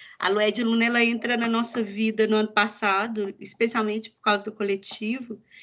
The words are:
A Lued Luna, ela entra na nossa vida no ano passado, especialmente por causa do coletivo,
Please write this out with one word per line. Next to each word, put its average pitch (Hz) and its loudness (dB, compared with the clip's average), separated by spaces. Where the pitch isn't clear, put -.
A 180 0
Lued 214 2
Luna, 226 2
ela 240 2
entra 240 0
na 233 0
nossa 233 0
vida 220 0
no 214 4
ano 214 0
passado, 208 0
especialmente 214 -2
por - -20
causa 202 0
do 214 -8
coletivo, 214 -6